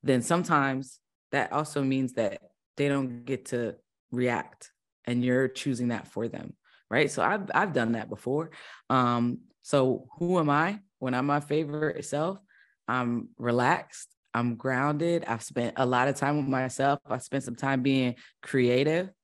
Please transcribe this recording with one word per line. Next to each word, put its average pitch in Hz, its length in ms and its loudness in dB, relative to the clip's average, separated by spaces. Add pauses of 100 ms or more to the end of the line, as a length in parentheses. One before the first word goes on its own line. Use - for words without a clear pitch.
then 131 180 4
sometimes 139 760 0 (320)
that 143 200 0
also 147 320 -2
means 131 300 0
that 104 280 -2 (340)
they 143 120 0
don't 127 380 -2
get 135 200 -6
to 120 300 -4 (360)
react 120 600 -2 (340)
and 123 180 0
you're 127 240 2
choosing 123 420 -4
that 117 180 -6
for 113 200 -6
them, - 280 -10 (340)
right? 139 200 4
So 110 140 0
I've, 196 300 0
I've 180 200 2
done 117 200 2
that 110 160 -4
before. 143 420 -6 (380)
Um, 120 500 2 (240)
so 131 440 2 (100)
who 175 220 2
am 151 100 2
I 170 300 2 (200)
when 127 140 -2
I'm 131 120 0
my 143 140 2
favorite 151 680 -2
self? 165 340 -4 (480)
I'm 120 500 -2
relaxed. 123 760 0 (200)
I'm 120 220 0
grounded. 147 680 0
I've - 160 -4
spent - 360 -4
a 131 80 2
lot 123 220 2
of 139 80 0
time 147 220 0
with 139 100 0
myself. 135 520 0 (100)
I 120 80 -2
spent 135 260 -4
some 120 120 -8
time 135 260 0
being 131 340 2 (260)
creative 139 680 2 (140)